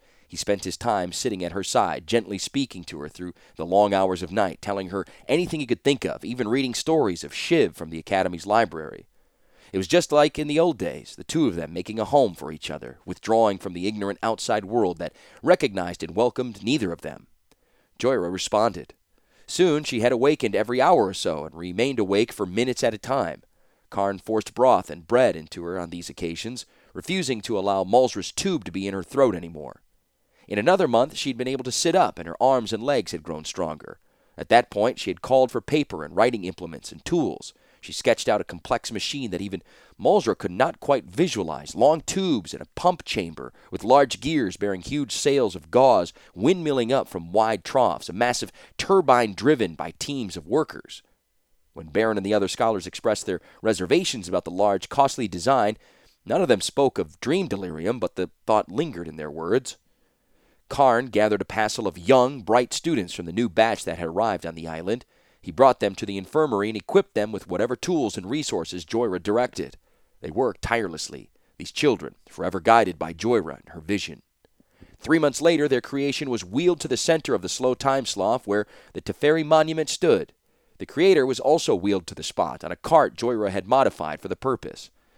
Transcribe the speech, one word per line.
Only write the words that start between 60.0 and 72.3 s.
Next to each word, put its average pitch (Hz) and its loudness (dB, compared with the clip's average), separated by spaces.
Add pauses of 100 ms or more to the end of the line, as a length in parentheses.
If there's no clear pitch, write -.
Karn 127 4
gathered 104 2
a - -4
passel 110 -2
of 85 -6
young, 123 4
bright 117 2
students 120 -2
from 85 -10
the 82 -10
new 113 0
batch 107 2
that 82 -6
had 85 -6
arrived 92 -2
on 82 -8
the 82 -10
island. 87 -6 (340)
He - -12
brought 127 6
them 101 0
to 107 -6
the 98 -6
infirmary 107 0
and 110 -8
equipped - 0
them 107 0
with 101 -8
whatever 110 -2
tools 147 -2
and 92 -10
resources 92 -6
Joyra 101 -2
directed. 104 -2 (440)
They 85 -10
worked 123 -2
tirelessly, 85 -4 (280)
these - -12
children, 110 0 (140)
forever 90 -6